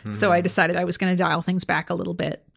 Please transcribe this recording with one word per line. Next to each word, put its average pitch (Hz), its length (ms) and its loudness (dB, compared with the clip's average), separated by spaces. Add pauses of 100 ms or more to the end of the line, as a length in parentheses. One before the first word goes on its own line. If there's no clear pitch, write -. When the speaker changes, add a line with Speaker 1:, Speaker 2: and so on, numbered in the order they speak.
(120)
Speaker 1:
So 190 180 2
I 175 80 6
Speaker 2:
Mm-hmm. 175 60 2
Speaker 1:
decided 175 320 2
I 180 80 0
was 175 140 -2
gonna 185 180 2
dial 170 260 0
things 180 220 -2
back 170 260 -2
a 175 40 -2
little 175 200 -4
bit. - 300 -6 (120)